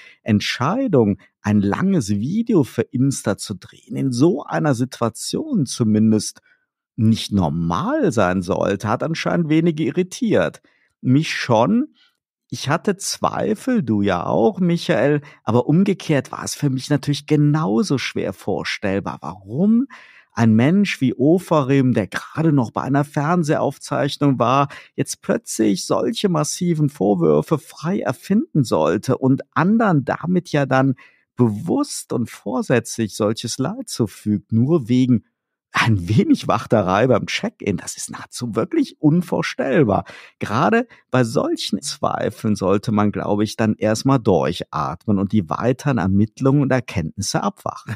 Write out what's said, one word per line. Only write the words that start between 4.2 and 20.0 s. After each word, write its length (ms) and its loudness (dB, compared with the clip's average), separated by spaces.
einer 320 0
Situation 880 -4
zumindest 760 0
nicht 360 0
normal 800 0
sein 300 2
sollte, 460 -2
hat 160 -2
anscheinend 460 -2
wenige 340 0
irritiert. 800 -2
Mich 320 2
schon. 600 0
Ich 200 -8
hatte 280 -2
Zweifel, 840 -2
du 180 0
ja 240 0
auch, 340 0
Michael, 600 0
aber 240 2
umgekehrt 640 0
war 120 -12
es 120 -8
für 140 0
mich 200 -4
natürlich 380 -2
genauso 720 2
schwer 360 -6
vorstellbar, 880 -4
warum 640 0